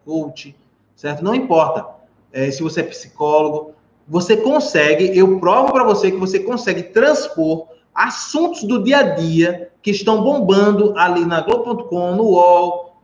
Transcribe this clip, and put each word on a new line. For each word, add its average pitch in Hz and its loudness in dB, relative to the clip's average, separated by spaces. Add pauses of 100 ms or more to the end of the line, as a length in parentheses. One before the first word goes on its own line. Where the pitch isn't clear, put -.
coach, 147 -10 (400)
certo? 147 -8
Não 202 0
importa, 160 0 (480)
é, 135 -2
se 135 -8
você 160 -4
é - 0
psicólogo, 151 -2 (320)
você 175 0
consegue, 190 2
eu 190 4
provo 247 2
pra 262 2
você 196 2
que 190 -4
você 190 -2
consegue 196 -4
transpor 165 0 (280)
assuntos 294 -4
do 208 -2
dia 269 2
a 277 4
dia 165 -2 (120)
que 208 -4
estão 196 0
bombando 202 2
ali 175 2
na 170 -2
Globo 226 -2
ponto 220 -6
com, 175 -4
no 202 0
uol, 180 2